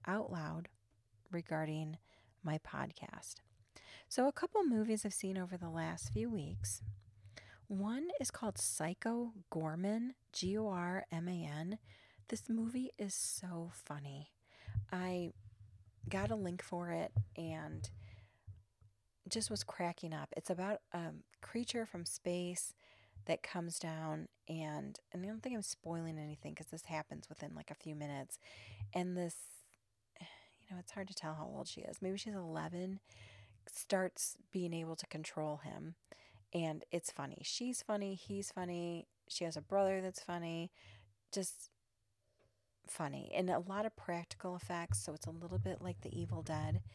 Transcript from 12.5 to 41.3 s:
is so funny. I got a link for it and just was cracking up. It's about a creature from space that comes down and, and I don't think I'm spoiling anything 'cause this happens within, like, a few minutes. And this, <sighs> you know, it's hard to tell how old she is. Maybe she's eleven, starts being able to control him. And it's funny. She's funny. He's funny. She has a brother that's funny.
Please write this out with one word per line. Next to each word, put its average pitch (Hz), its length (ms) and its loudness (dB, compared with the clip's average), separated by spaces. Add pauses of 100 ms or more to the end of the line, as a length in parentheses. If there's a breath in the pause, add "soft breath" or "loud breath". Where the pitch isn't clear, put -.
is 196 160 0
so 170 580 -2
funny. 143 600 -6 (600 loud breath)
I 180 400 2 (760)
got 196 220 4
a 226 60 2
link 180 260 0
for 175 280 -2
it 165 220 2 (240)
and 156 520 -4 (1400 loud breath)
just 220 220 2
was 202 140 0
cracking 175 480 0
up. 147 240 -2
It's - 140 0
about 190 300 2 (120)
a 170 180 0 (320)
creature 233 440 0
from 175 180 -4
space 175 680 0 (520 loud breath)
that - 180 2
comes 170 380 -2
down 160 480 -2 (200)
and, 151 520 -2 (120)
and 180 120 -4
I - 20 -4
don't 220 160 -4
think 254 140 -2
I'm 208 60 0
spoiling 165 540 -2
anything 151 380 -6
'cause 143 140 -8
this 160 160 -8
happens 151 440 -4
within, 151 280 -8
like, - 160 -8
a - 20 -10
few 151 220 -6
minutes. 143 420 -4 (560 loud breath)
And 180 220 2
this, 175 180 0 (460)
<sighs> - 400 -20
you - 500 -20
know, 185 80 -6
it's 180 140 -10
hard 196 160 -4
to 190 60 -10
tell 156 200 -2
how 156 120 -4
old 139 220 -4
she - 120 -6
is. - 200 -6
Maybe 190 180 2
she's 208 160 -4
eleven, 175 680 -2 (640 loud breath)
starts - 720 2 (160)
being 175 200 2
able 165 240 0
to - 120 -6
control 156 500 0
him. 156 380 -8 (560 loud breath)
And 160 400 4
it's - 180 2
funny. 139 320 -4
She's 247 400 0
funny. 202 320 0
He's 196 380 -4
funny. 175 560 -2 (200)
She - 160 0
has 160 120 0
a 151 40 -4
brother 190 400 6
that's 185 220 -2
funny. 170 480 0 (600 loud breath)